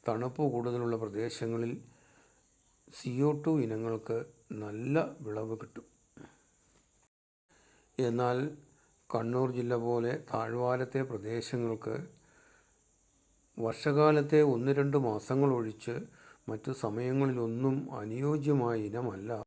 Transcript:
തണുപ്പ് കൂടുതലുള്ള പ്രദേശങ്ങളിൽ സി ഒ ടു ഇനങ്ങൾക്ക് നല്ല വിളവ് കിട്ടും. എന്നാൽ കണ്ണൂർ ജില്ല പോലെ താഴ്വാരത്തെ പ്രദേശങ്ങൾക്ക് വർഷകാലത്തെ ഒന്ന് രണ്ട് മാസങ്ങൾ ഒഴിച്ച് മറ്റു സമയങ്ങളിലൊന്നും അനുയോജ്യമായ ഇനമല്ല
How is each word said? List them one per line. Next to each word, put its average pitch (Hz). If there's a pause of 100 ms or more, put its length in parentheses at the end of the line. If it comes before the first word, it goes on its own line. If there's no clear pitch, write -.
തണുപ്പ് 123 (100)
കൂടുതലുള്ള 120
പ്രദേശങ്ങളിൽ 113 (1300)
സി 127 (160)
ഒ - (140)
ടു 160 (120)
ഇനങ്ങൾക്ക് 113 (420)
നല്ല 113 (300)
വിളവ് 110
കിട്ടും. - (2250)
എന്നാൽ 123 (760)
കണ്ണൂർ 123 (100)
ജില്ല 120 (120)
പോലെ 120 (180)
താഴ്വാരത്തെ 123 (100)
പ്രദേശങ്ങൾക്ക് 113 (1700)
വർഷകാലത്തെ 151 (140)
ഒന്ന് 123
രണ്ട് 143 (100)
മാസങ്ങൾ 131
ഒഴിച്ച് 113 (560)
മറ്റു 110 (120)
സമയങ്ങളിലൊന്നും 123 (240)
അനുയോജ്യമായ 131 (140)
ഇനമല്ല 110